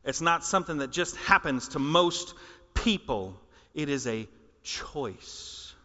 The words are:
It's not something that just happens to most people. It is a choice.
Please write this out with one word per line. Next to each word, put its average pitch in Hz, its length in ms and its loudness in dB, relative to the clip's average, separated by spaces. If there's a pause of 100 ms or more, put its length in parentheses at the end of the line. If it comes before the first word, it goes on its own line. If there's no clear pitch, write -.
It's 135 200 -4
not 165 240 4
something 175 320 0
that 135 140 -2
just 165 220 -2
happens 147 540 4
to 117 100 -4
most 165 540 2 (400)
people. 101 640 -2 (360)
It 151 160 -4
is 131 160 -2
a 110 200 -4 (360)
choice. - 1120 -10 (100)